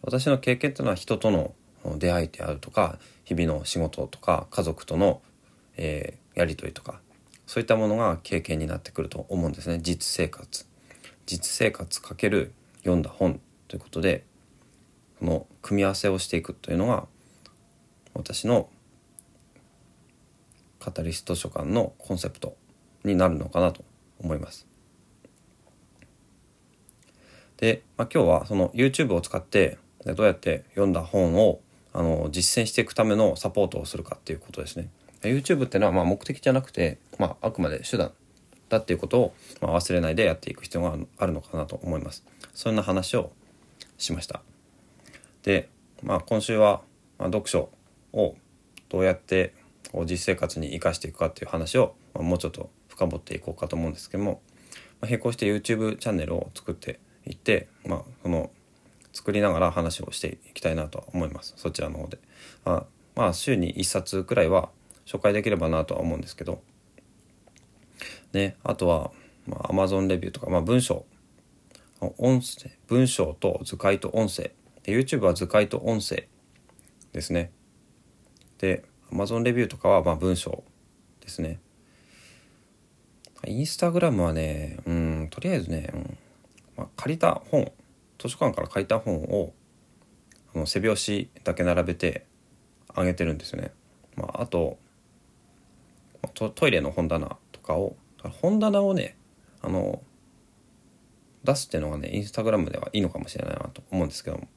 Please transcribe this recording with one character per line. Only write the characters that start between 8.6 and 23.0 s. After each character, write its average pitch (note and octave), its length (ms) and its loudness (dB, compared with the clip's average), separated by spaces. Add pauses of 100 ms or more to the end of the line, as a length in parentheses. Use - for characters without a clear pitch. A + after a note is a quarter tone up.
な E2 100 -6
っ E2+ 40 -8
て - 100 -16
く - 120 -6
る - 60 -6
と - 200 -10
思 F2 180 0
う D#2 40 0
ん - 20 -8
で - 80 -10
す - 80 -8
ね。 E2+ 120 -2
実 E2 260 -2
生 E2 220 0
活。 - 380 -12 (600)
実 - 260 -4
生 - 180 2
活 - 320 -8
か - 120 -14
け G#2+ 140 0
る G2 240 0 (260)
読 F2+ 180 2
ん E2+ 60 2
だ - 80 -6
本 - 300 0 (280)
と - 80 -12
い - 20 -8
う - 20 -8
こ - 100 -20
と - 100 -6
で、 E2 240 0 (920)
こ E2+ 80 -4
の E2 200 0 (160)
組 G2+ 160 0
み G2 60 4
合 G2 40 2
わ G2 60 -2
せ G2+ 140 0
を F#2+ 100 2
し F#2 100 -6
て - 80 -2
い E2 60 0
く - 100 -12
と - 180 -14
い - 40 0
う - 20 0
の F#2+ 100 2
が、 A#2 200 0 (1080)
私 - 320 -6
の A#2 220 4 (2250)
カ - 80 -8
タ E2+ 120 -6
リ E2 100 -4
ス - 100 -8
ト F#2 120 -4
図 E2 80 -4
書 - 60 -8
館 - 200 -6
の A2 300 0
コ - 160 -6
ン F2+ 40 -4
セ - 100 -6
プ - 120 -12
ト - 160 -8 (480)